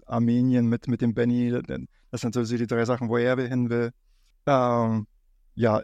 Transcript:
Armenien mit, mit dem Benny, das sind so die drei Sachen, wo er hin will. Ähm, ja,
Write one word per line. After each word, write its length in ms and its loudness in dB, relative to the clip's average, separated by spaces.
Armenien 600 2
mit, 200 -2
mit 120 -2
dem 140 0
Benny, 380 0
das 100 -8
sind 140 -4
so 80 0
die 240 -2
drei 180 0
Sachen, 240 -2
wo 80 0
er 200 2
hin 340 -2
will. 220 -2
Ähm, 600 2
ja, 300 2